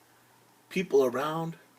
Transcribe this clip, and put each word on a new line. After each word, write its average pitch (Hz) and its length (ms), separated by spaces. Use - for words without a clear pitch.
People 175 360
around 156 500